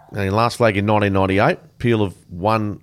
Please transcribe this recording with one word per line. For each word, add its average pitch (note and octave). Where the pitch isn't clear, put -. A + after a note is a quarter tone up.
And G2
last A#2
flag A2
in G2+
nineteen G#2
ninety-eight. G2
Peel A2+
have F2+
won G#2